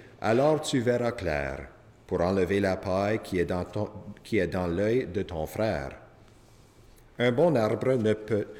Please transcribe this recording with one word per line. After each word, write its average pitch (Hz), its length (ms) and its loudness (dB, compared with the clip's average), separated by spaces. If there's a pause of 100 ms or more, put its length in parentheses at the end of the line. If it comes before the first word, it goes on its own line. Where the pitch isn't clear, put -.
(200)
alors 139 400 2
tu - 200 -2
verras 120 320 2
clair, 69 560 -4 (380)
pour 87 140 0
enlever 95 400 2
la 95 160 2
paille 98 460 0
qui - 180 -4
est 85 40 2
dans 87 200 -2
ton, 104 240 -6 (340)
qui - 160 -2
est 87 80 2
dans 90 220 -2
l'œil 104 380 0
de 92 160 -4
ton 80 240 -6
frère. 82 440 -4 (1300)
Un 123 140 4
bon 156 240 4
arbre 110 380 2
ne 110 180 2
peut, 107 340 -2 (140)